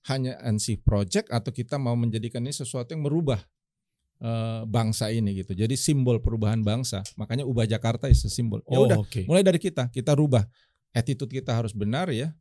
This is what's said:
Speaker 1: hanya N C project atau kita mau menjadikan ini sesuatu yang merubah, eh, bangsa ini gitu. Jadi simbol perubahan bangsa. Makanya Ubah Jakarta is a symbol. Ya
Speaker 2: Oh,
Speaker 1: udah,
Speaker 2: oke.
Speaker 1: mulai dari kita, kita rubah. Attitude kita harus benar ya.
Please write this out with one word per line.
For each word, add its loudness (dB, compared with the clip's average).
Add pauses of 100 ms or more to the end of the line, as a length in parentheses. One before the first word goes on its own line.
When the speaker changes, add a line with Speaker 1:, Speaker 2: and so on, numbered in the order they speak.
Speaker 1:
hanya -4
N 0
C -4
project 2
atau -2
kita -6
mau -2
menjadikan -2
ini -4
sesuatu -8
yang -6
merubah, 0 (800)
eh, -4
bangsa 0
ini 2
gitu. -6
Jadi 0
simbol 2
perubahan 0
bangsa. -2
Makanya -4
Ubah 0
Jakarta -2
is 6
a -2
symbol. -4
Ya 4
Speaker 2:
Oh, 8
Speaker 1:
udah, 6
Speaker 2:
oke. -2
Speaker 1:
mulai 4
dari 4
kita, -4
kita 2
rubah. 4 (480)
Attitude -2
kita -4
harus 0
benar -4
ya. -4